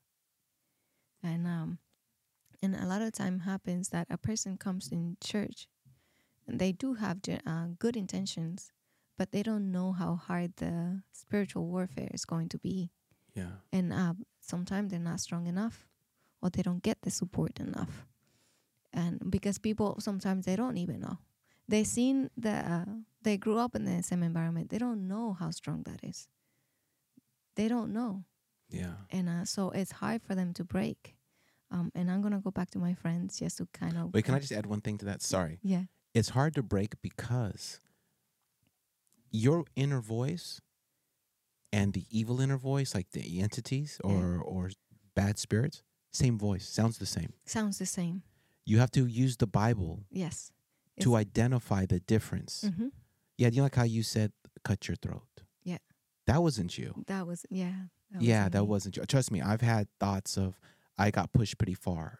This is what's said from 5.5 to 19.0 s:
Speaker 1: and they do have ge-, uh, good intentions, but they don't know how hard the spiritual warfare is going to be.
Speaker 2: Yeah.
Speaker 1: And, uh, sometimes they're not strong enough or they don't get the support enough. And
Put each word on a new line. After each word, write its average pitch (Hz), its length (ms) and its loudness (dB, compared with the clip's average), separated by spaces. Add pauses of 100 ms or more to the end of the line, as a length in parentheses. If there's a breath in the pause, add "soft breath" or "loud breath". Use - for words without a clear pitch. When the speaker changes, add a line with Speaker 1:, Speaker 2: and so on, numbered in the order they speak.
Speaker 1:
and - 140 -4
they 185 100 4
do 262 240 -2
have 196 260 -2
ge-, 165 240 -4
uh, 165 220 -2 (120)
good 240 180 0
intentions, 185 760 -6 (480)
but 185 140 -2
they 202 100 0
don't 208 300 0
know 185 200 0
how 175 220 0
hard 175 420 -2
the 170 460 -4 (100)
spiritual 190 540 -2
warfare 180 480 -4
is - 100 -8
going 165 260 -2
to - 80 -6
be. 175 340 -4 (420)
Speaker 2:
Yeah. 90 220 -8 (160)
Speaker 1:
And, 180 200 0
uh, 170 220 0 (260)
sometimes 190 500 -4
they're 170 100 -4
not 170 200 -4
strong 170 280 -4
enough 196 400 -4 (520)
or 180 100 0
they - 120 0
don't 180 200 -2
get - 200 0
the - 80 -4
support - 480 -2
enough. - 480 -6 (840)
And 170 260 -2 (100)